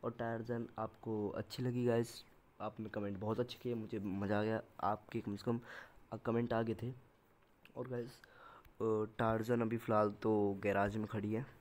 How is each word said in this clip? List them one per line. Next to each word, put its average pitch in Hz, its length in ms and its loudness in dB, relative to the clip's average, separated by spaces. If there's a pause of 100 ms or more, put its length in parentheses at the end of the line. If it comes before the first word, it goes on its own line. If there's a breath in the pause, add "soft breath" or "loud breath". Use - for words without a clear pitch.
और 123 80 -2
Tarzan 117 560 -4 (120)
आपको 107 500 -2
अच्छी - 340 -6
लगी 123 220 2
guys, 117 380 2 (380)
आपने 107 280 -8
comment 101 300 -4
बहुत 107 200 0
अच्छे 123 240 -2
किए, 120 120 -2
मुझे 110 240 -4
मज़ा 101 400 0
आ 107 40 2
गया, 110 180 2 (220)
आपके 107 360 -2
कम 104 160 -4
से 120 160 -2
कम, 117 80 0 (540 loud breath)
अ, - 20 -8 (100)
comment 117 280 2
आ 113 80 4
गए 113 220 0
थे। 123 80 -4 (880)
और 127 100 -6
guys, 120 220 -6 (720 loud breath)
अ, 110 380 2
Tarzan 113 420 4
अभी 113 160 0
फ़िलहाल 107 440 4
तो 104 420 4
garage 101 340 4
में 107 100 -2
खड़ी 107 260 -2
है। 123 120 -2 (160)